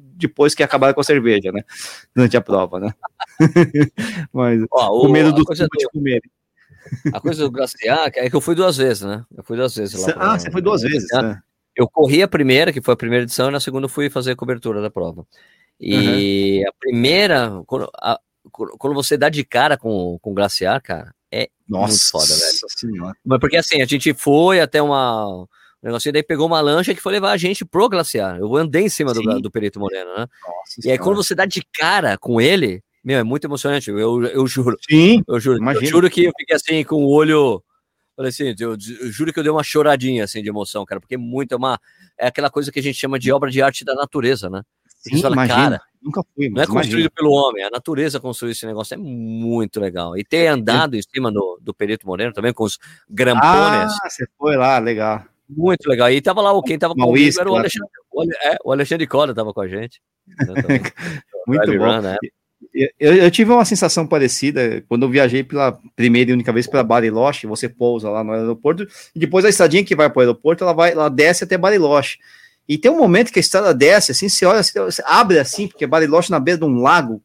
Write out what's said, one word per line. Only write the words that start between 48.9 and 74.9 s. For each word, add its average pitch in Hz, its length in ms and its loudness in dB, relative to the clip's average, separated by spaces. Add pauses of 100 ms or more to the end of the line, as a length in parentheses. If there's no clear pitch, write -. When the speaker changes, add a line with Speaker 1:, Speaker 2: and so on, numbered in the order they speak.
Speaker 2:
é - 40 -12
muito 117 840 -6
legal. 87 360 -6
E 104 80 -6
ter 165 220 0
andado 131 480 0
Speaker 1:
É. 107 40 -4
Speaker 2:
em - 20 -6
cima 131 300 -6
do, 92 300 -4
do 104 120 -12
Perito 104 340 -6
Moreno 98 260 -6
também, 117 200 -2
com 113 120 -6
os 101 120 -6 (320)
grampones. 180 840 4 (120)
Speaker 1:
Ah, 180 60 -8
você - 160 -10 (120)
foi 147 200 0
lá, 127 220 4
legal. 107 440 -2 (240)
Speaker 2:
Muito 160 400 -2
legal. 123 240 4
E 139 100 2
tava 190 200 0
lá, 202 120 4
o, 196 80 2
quem 160 160 -4
tava 165 160 -2
Speaker 1:
Uma 127 120 2
Speaker 2:
comigo 131 200 6
Speaker 1:
uísque 135 160 0
Speaker 2:
era 127 80 -2
o - 40 0
Speaker 1:
lá. 113 60 2
Speaker 2:
Alexandre, 104 300 -4 (220)
o 156 100 -6
Ale-, 170 220 -4
é, 151 200 0
o 127 80 -4
Alexandre 143 360 -2
Cola 135 260 0
tava 107 200 -6
com 107 80 -6
a 95 60 -6
gente, 107 340 -12 (260)
né, - 340 -4
também. 127 200 0
Speaker 1:
<laughs> 165 420 -12 (240)
Muito 123 180 2
Speaker 2:
Drive 101 140 0
Speaker 1:
bom. 107 60 2 (100)
Speaker 2:
Run, 110 60 -2
né? 95 160 -4 (560)
Speaker 1:
Eu, 135 160 0 (100)
eu, 151 160 6
eu 175 160 8
tive 220 200 4
uma 240 140 6
sensação 175 400 0
parecida 135 800 0
quando 120 160 0
eu 135 60 2
viajei 131 340 2
pela 135 360 -2 (160)
primeira 120 340 4
e 127 40 2
única 123 200 0
vez 123 140 0
pra 131 160 2
Bariloche, 113 640 0
você 107 220 -6
pousa 120 400 -2
lá 107 140 -4
no 107 100 -6
aeroporto, 117 520 -2 (300)
e 165 40 -10
depois 175 260 2
a 214 40 6
estradinha 185 340 4
que 180 120 -2
vai 147 140 4
pro 123 120 2
aeroporto, 135 420 2
ela 175 100 2
vai, 170 180 4
ela 151 180 2
desce 151 360 4
até 185 120 0
Bariloche. 165 640 2 (480)
E 151 100 0
tem 240 140 4
um 330 80 2
momento 220 340 4
que 190 60 0
a - 0 -
estrada 190 340 4
desce, 147 380 4
assim, 190 180 -2
você - 160 0
olha, 202 160 6
você, - 180 -2
você 185 240 -4